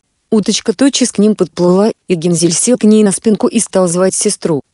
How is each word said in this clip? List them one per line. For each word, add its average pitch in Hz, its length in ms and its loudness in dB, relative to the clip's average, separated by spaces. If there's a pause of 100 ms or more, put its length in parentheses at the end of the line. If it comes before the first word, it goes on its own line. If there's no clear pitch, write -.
(300)
Уточка 214 440 0
тотчас 262 380 0
к - 60 -4
ним 208 160 2
подплыла, 185 560 0 (160)
и 185 80 -2
Гензель 170 380 0
сел 247 240 -2
к - 80 -2
ней 214 180 4
на 196 100 2
спинку 220 340 -2
и 220 140 -2
стал 185 280 -2
звать 180 260 0
сестру, 170 460 -4 (140)